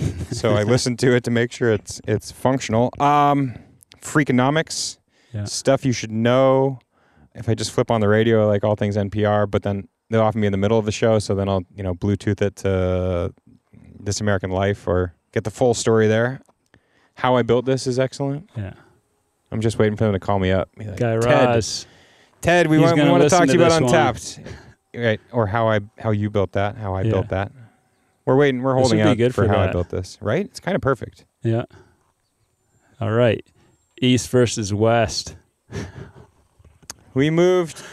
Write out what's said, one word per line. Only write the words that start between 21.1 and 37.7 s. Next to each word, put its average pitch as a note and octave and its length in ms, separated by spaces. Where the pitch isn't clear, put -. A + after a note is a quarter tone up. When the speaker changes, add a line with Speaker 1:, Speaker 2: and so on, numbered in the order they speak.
Speaker 1:
"Ted, A#2 40
Speaker 2:
Raz. B2 640
Speaker 1:
Ted, F3 260
we D#3 120
Speaker 2:
He's D#3+ 60
Speaker 1:
want, E3 120
we D3+ 60
Speaker 2:
gonna C#3+ 100
Speaker 1:
wanna E3+ 120
Speaker 2:
listen D3 140
Speaker 1:
talk E3+ 80
to - 60
Speaker 2:
to F3 60
Speaker 1:
you E3+ 60
about E3 180
Speaker 2:
this - 0
one. - 20
Speaker 1:
Untapped." C#3 460
Right. A2+ 280
Or A#2 160
how A2+ 220
I, G#2+ 120
how A2+ 120
you G#2 200
built G2+ 220
that, G2+ 240
how G2+ 180
I F#2+ 80
Speaker 2:
Yeah. A2 100
Speaker 1:
built F#2+ 160
that. G2 240
We're C3 120
waiting, C3+ 260
we're C3+ 120
Speaker 2:
This C3 60
Speaker 1:
holding A#2 180
Speaker 2:
would G#2+ 60
be G#2 60
Speaker 1:
out G2+ 80
Speaker 2:
good B2 180
Speaker 1:
for G2 100
Speaker 2:
for G2 60
Speaker 1:
How G2 80
I F#2 60
Speaker 2:
that. F2 60
Speaker 1:
Built F2 180
This, F#2 300
right? D3 260
It's - 120
kinda F3+ 220
perfect. - 440
Speaker 2:
Yeah. A2+ 220
All G#2+ 120
right. A#2 320
East B2+ 280
versus A2+ 440
West. A2+ 600
<laughs> - 60
Speaker 1:
We C#3 160
moved F3 540